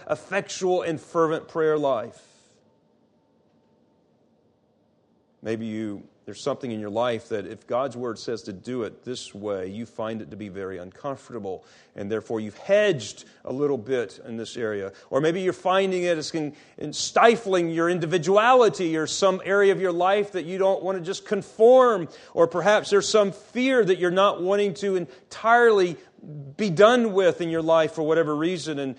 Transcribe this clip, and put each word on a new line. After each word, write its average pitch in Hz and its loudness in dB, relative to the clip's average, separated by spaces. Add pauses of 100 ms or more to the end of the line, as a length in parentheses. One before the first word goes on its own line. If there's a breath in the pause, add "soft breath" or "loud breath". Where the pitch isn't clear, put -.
(100)
effectual 185 -4
and 165 -4
fervent 160 -2
prayer 156 0
life. 123 -2 (3250)
Maybe 113 -6
you, 107 -8 (240)
there's 104 -18
something 131 -6
in 110 -8
your 104 -8
life 113 -4
that 104 -6
if 107 -16
God's 123 -4
Word 120 -8
says 117 -8
to 107 -12
do 117 -8
it - -12
this 123 -12
way, 101 -8
you 110 -12
find 110 -8
it 78 -14
to 104 -16
be 104 -12
very 95 -10
uncomfortable, 98 -12 (320 soft breath)
and 101 -8
therefore 110 -6
you've 107 -12
hedged 196 -2 (220 soft breath)
a 131 -8
little 139 -2
bit 117 -6
in 117 -12
this 113 -12
area. 104 -6 (160 loud breath)
Or 139 -2
maybe 170 0
you're 185 -2
finding 190 0
it 175 0
is 147 -8
con-, 151 -6 (240 loud breath)
in 151 -10
stifling 190 2
your 165 0
individuality 180 2
or 156 -2
some 190 0
area 196 4
of 170 -4
your 185 -2
life 196 0
that 175 -6
you 185 -8
don't 190 0
want 190 -4
to 175 -10
just 185 -8
conform, 220 4 (280 loud breath)
or 170 4
perhaps 175 2
there's 202 2
some 208 4
fear 254 0
that 185 2
you're 175 0
not 190 2
wanting 202 0
to 196 -2
entirely 214 2 (640 loud breath)
be 214 0
done 214 6
with 180 4
in 170 -4
your 165 -2
life 160 4
for 160 -4
whatever 151 2
reason, 156 -4
and 135 -6